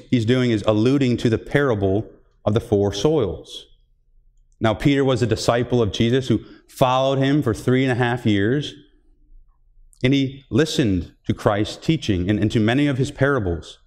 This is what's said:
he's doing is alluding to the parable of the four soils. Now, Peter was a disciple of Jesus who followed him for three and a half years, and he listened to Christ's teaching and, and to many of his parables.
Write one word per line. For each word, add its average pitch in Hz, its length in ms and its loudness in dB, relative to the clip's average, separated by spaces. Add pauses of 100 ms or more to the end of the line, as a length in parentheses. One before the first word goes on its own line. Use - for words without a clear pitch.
he's 117 160 2
doing 127 260 2
is 104 140 0
alluding 120 520 2
to 123 120 0
the 110 100 0
parable 110 720 -2 (360)
of 107 80 0
the 113 80 2
four 101 320 0
soils. - 720 -2 (960)
Now, 110 140 0
Peter 139 300 2
was 131 180 2
a 120 60 0
disciple 120 540 0
of 104 100 0
Jesus 120 380 0
who 110 100 2 (300)
followed 135 480 0
him 139 240 2
for 147 120 0
three 127 300 0
and 131 80 0
a 120 40 0
half 120 300 -2
years, 110 480 0 (1300)
and 127 100 4
he 135 380 -2
listened 107 640 0 (100)
to 110 80 0
Christ's 104 500 -2
teaching 98 460 -2
and, 107 100 0
and 107 120 0
to 117 80 0
many 120 260 2
of 139 140 -2
his 131 100 -2
parables. 107 760 -4